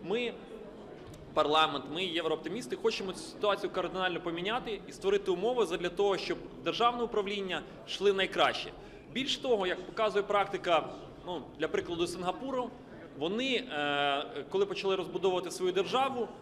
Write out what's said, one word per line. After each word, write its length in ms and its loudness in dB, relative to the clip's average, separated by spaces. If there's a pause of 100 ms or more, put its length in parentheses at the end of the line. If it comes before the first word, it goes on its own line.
Ми, 300 -2 (1000)
парламент, 600 4
ми, 120 -2
єврооптимісти, 680 -2
хочемо 380 0
цю 60 -10
ситуацію 500 0
кардинально 520 0
поміняти 680 -2
і 40 -14
створити 400 2
умови 340 4
задля 240 -2
того, 280 2
щоб 200 -2 (240)
в 20 -14
державне 400 2
управління 580 -2 (260)
йшли 260 4
найкраще. 580 4 (420)
Більш 240 0
того, 300 2
як 180 -2
показує 380 2
практика, 680 4 (360)
ну, 160 -4 (180)
для 80 2
прикладу, 400 0
Сингапуру, 640 -2 (480)
вони, 380 0
е, 720 2 (260)
коли 140 4
почали 300 0
розбудовувати 560 0
свою 200 0
державу 560 2 (140)